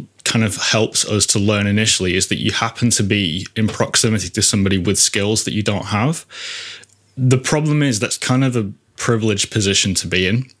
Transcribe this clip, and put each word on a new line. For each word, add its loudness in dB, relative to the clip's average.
kind 0
of -2
helps 0
us 0
to 0
learn 2
initially 2
is 0
that -2
you -2
happen 0
to 2
be 0
in 0
proximity 0
to -2
somebody 2
with 0
skills 0
that -4
you -2
don't -2
have. -2
The 4
problem 0
is 0
that's -4
kind 2
of 0
a -2
privileged 0
position 0
to -4
be 0
in. 0